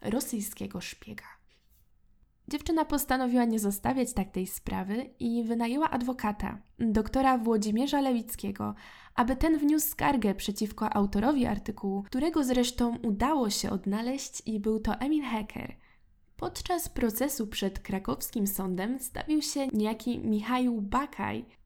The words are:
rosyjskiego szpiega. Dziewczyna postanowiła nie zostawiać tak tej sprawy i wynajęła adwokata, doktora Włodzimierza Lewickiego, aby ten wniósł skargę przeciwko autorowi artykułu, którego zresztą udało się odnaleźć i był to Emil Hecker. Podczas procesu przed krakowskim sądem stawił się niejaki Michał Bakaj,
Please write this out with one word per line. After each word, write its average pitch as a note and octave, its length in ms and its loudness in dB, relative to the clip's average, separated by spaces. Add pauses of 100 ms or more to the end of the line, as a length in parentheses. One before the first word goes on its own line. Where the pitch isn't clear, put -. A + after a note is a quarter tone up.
rosyjskiego G3+ 800 -4
szpiega. - 440 -14 (1200)
Dziewczyna D#4 360 2
postanowiła C4 600 2
nie A3 140 2
zostawiać A#3+ 540 0
tak F#3+ 180 -2
tej F#3 160 -4
sprawy F#3+ 640 -4 (100)
i A#3 240 0
wynajęła A#3 460 0
adwokata, A3 720 -2 (180)
doktora A#3+ 580 4
Włodzimierza A#3 640 2
Lewickiego, G#3+ 760 -2 (400)
aby B3 200 2
ten D#4+ 220 4
wniósł D4+ 300 4
skargę G#3+ 480 2
przeciwko G#3 580 -2
autorowi G#3 520 4
artykułu, G3+ 580 -4
którego D4+ 400 0
zresztą A#3+ 540 2
udało A#3+ 520 2
się - 200 -2
odnaleźć A3+ 760 -4
i A3 140 -2
był A3 200 0
to G#3+ 140 0
Emil D4 300 0
Hecker. A3+ 520 -6 (640)
Podczas - 520 -4
procesu A#3 580 0
przed G3 320 -4
krakowskim - 680 -2
sądem G3 520 -2
stawił - 420 -2
się C#4 320 -2
niejaki A3 460 0
Michał A#3 640 2
Bakaj, A3+ 640 -2 (200)